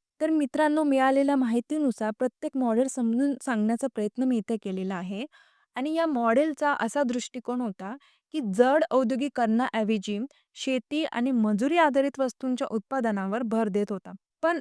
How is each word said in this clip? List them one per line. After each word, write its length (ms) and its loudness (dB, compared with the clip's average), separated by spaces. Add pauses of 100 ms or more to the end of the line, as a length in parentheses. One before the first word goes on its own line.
(200)
तर 100 0
मित्रांनो, 520 2
मिळालेल्या 540 4
माहितीनुसार 800 0
प्रत्येक 380 -4
मॉडेल 320 2
समजून 460 0 (100)
सांगण्याचा 500 0
प्रयत्न 280 -4
मी 140 2
इथे 200 -2
केलेला 380 -6
आहे 300 -8 (520)
आणि 180 -4
या 120 0
मॉडेलचा 720 2
असा 260 -2
दृष्टिकोन 580 -4
होता 340 -6 (400)
की 60 -2 (140)
जड 360 6
औद्योगिकरणाऐवजी 1300 0 (380)
शेती 480 -2
आणि 280 -2
मजुरी 460 2
आधारित 420 2
वस्तूंच्या 480 -4
उत्पादनावर 760 -4
भर 240 0
देत 240 -2
होता. 200 -10 (300)
पण 180 0